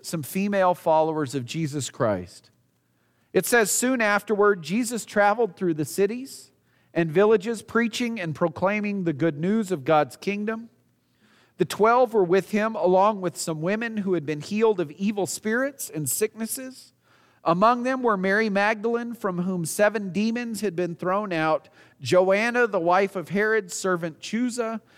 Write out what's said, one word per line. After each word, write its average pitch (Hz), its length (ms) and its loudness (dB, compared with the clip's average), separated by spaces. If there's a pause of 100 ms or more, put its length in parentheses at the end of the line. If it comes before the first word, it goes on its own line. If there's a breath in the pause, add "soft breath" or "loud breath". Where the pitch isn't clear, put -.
some 165 180 -6
female 190 540 0
followers 156 580 0
of 135 100 -4
Jesus 143 460 -6
Christ. 98 640 -4 (840)
It 185 120 2
says, 226 260 4
"Soon 254 300 0
afterward, 208 600 2
Jesus 214 440 -4
traveled 208 500 2
through 175 200 -2
the 151 100 -2
cities 220 680 -4 (420)
and 165 180 0
villages, 208 520 2
preaching 226 560 -2
and 165 160 -6
proclaiming 202 680 -2
the 165 100 0
good 147 260 -2
news 190 320 0
of 143 140 -6
God's 151 300 2
kingdom. 214 540 -6 (880 soft breath)
The 175 80 0
twelve 226 480 4
were 208 100 4
with 180 280 2
him, 214 240 0
along 185 460 4
with 175 160 -6
some 160 240 -6
women 214 360 -2
who 190 160 0
had 160 120 -2
been 151 160 -4
healed 214 380 2
of 151 120 -2
evil 196 340 -2
spirits 254 640 -4
and 151 180 -6
sicknesses. 226 880 -6 (500 soft breath)
Among 220 400 4
them 262 200 -2
were 220 140 2
Mary 196 320 2
Magdalene, 226 640 -2
from 185 260 -4
whom 180 260 -2
seven 208 460 0
demons 226 500 -2
had 190 140 -4
been 175 200 -2
thrown 196 360 -2
out, 156 380 0 (320 soft breath)
Joanna, 196 680 4
the 196 120 0
wife 185 360 2
of 170 140 -8
Herod's 208 440 0
servant 175 460 -4
Chuza, 226 640 -4 (160 soft breath)